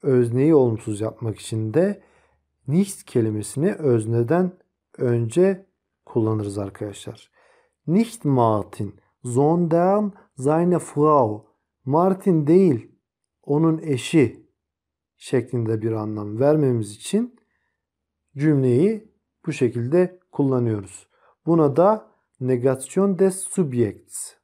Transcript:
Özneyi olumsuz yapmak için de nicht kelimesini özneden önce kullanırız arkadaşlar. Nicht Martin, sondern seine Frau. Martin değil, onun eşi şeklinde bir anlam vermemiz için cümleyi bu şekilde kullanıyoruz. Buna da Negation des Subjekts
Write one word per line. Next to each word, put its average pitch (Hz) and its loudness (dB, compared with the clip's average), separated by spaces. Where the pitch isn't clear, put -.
Özneyi 127 2
olumsuz 110 0
yapmak 110 -6
için 110 -6
de 196 -2
nicht 185 -2
kelimesini 113 -4
özneden 120 0
önce 131 0
kullanırız 107 -2
arkadaşlar. 101 -12
Nicht 208 -2
Martin, 110 0
sondern 170 0
seine 160 0
Frau. 143 0
Martin 170 2
değil, 165 4
onun 160 0
eşi 151 0
şeklinde 113 -4
bir 113 -2
anlam 107 -6
vermemiz 131 2
için 226 -6
cümleyi 147 2
bu 160 -6
şekilde 139 -2
kullanıyoruz. 120 -2
Buna 160 2
da 208 2
Negation 131 -2
des 190 0
Subjekts - -4